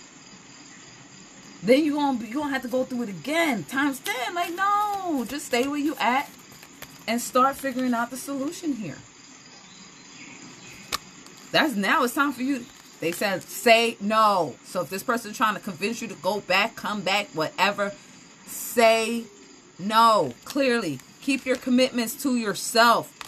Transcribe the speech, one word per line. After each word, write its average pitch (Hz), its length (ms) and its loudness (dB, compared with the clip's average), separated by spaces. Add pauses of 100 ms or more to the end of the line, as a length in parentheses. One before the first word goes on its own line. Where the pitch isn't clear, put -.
(1600)
then 254 220 6
you 285 100 0
gonna 285 240 0
be, 214 100 -10
you 214 60 -10
gonna 294 180 -4
have 254 100 -4
to 254 60 -8
go 254 160 0
through 247 200 -6
it 214 40 -6
again, 240 560 -2
times 269 360 -2
ten. 415 340 -6
Like, 349 200 -4
no, 392 720 0
just 294 180 -8
stay 247 200 0
where 285 120 -4
you 294 200 -2
at 247 320 0 (760)
and 233 140 -2
start 269 360 2
figuring 254 380 -2
out 233 160 -2
the 262 80 -12
solution 277 560 -4
here. 208 240 -10 (2500)
That's, 233 240 2
now 214 300 2
it's 247 100 -2
time 285 180 0
for 240 100 -6
you. 262 240 -2 (340)
They 165 120 -2
said, 190 300 -2
"Say 233 580 4
no." 202 640 4
So - 180 -6
if - 80 -8
this 196 120 -6
person's 233 340 -4
trying 214 180 2
to 175 60 -8
convince 202 420 -6
you 226 60 -8
to 190 60 -10
go 185 260 -2
back, 196 360 0
come 208 240 -6
back, 196 280 0
whatever, 202 640 -2 (520)
say 226 760 2 (540)
no. 208 560 4 (100)
Clearly, 233 560 0 (220)
keep - 240 -2
your 254 100 0
commitments 247 680 0
to 254 140 0
yourself 226 760 2 (180)